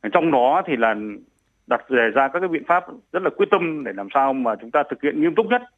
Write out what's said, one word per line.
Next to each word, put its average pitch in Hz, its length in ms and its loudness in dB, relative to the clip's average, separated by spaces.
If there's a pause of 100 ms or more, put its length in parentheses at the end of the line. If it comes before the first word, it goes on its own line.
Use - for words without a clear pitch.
(120)
Trong 165 180 4
đó 143 360 4
thì 147 100 -2
là 113 180 2 (720)
đặt - 240 -2
đề 117 240 2
ra 135 140 2
các 175 120 -4
cái 185 80 -2
biện 151 200 -4
pháp 175 160 2 (280)
rất 185 100 -4
là 160 140 0
quyết 202 140 2
tâm 160 340 0
để 107 80 -8
làm 98 220 -10
sao 139 180 2
mà 120 280 0
chúng 117 100 -16
ta - 200 2
thực - 120 -8
hiện 147 180 -2
nghiêm 160 140 2
túc 214 120 2
nhất 240 160 0 (160)